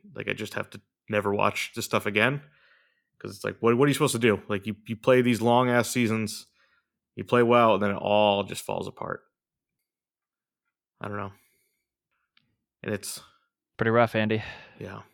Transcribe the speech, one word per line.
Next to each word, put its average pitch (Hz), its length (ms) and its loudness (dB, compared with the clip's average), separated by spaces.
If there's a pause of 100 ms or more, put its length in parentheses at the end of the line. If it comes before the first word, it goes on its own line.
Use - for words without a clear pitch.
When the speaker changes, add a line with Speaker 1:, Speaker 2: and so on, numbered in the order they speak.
(140)
Speaker 1:
like, 107 140 -10
I 104 60 -4
just 104 200 -10
have 104 160 -8
to 104 100 -18 (280)
never 101 260 -2
watch 101 400 -2
this 117 120 -10
stuff - 180 -2
again. 113 380 0 (760)
'Cause 101 180 -14
it's - 80 -16
like, 104 160 -6
what, 117 160 2
what 131 80 4
are 147 40 4
you 143 40 2
supposed 139 220 0
to 123 40 -4
do? 113 300 2
Like, 101 180 -6
you, 107 100 -8 (100)
you 113 100 -8
play 127 240 4
these 120 220 0
long-ass 120 480 2
seasons, 110 560 -4 (680)
you - 80 -12
play 123 180 2
well, 117 320 6
and 98 80 0
then 101 80 0
it 101 80 -4
all 101 460 2
just 101 200 -12
falls - 240 -6
apart. - 320 -10 (1800)
I 104 60 -10
don't 104 100 -8
know. 101 140 -10 (1500)
And 107 120 -4
it's - 260 -10 (560)
Speaker 2:
Pretty 113 140 0
rough, 117 240 4
Andy. 107 280 0 (360)
Speaker 1:
Yeah. 107 220 -14 (120)